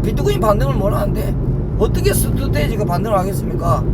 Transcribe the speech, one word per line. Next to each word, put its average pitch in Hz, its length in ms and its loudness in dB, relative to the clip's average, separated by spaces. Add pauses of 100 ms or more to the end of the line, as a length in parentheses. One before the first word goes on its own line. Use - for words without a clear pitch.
비트코인 - 380 0
반등을 214 340 2
원하는데 202 580 0 (460)
어떻게 359 340 2
스튜디지가 - 680 0
반등을 190 340 0
하겠습니까? - 640 0 (120)